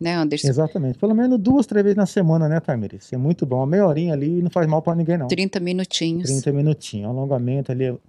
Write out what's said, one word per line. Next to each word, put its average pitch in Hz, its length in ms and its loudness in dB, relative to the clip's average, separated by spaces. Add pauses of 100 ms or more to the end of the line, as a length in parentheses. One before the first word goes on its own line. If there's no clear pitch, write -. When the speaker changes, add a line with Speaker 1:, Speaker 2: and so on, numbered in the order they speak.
Speaker 1:
Né, 170 160 -2
Anderson? 151 320 0
Speaker 2:
Exatamente. 139 500 0
Pelo 214 160 0
menos 247 240 2
duas, 247 280 2
três 208 180 0
vezes 202 140 2
na 202 80 4
semana, 165 420 2
né, 156 140 0
Tamiris? 110 500 -6
É 131 60 -6
muito 156 280 0
bom. 127 120 -2
Uma 135 100 0
meia 190 180 2
horinha 165 280 2
ali 151 280 0
não 175 80 0
faz 175 180 0
mal 156 140 2
pra 170 140 0
ninguém, 170 220 0
não. 139 100 -4
Speaker 1:
Trinta 190 320 -2
minutinhos. 175 720 -2
Speaker 2:
Trinta 135 240 0
minutinhos. 143 540 -2
O - 20 -6
alongamento 131 640 -2
ali 127 140 -2
é 123 100 -4 (120)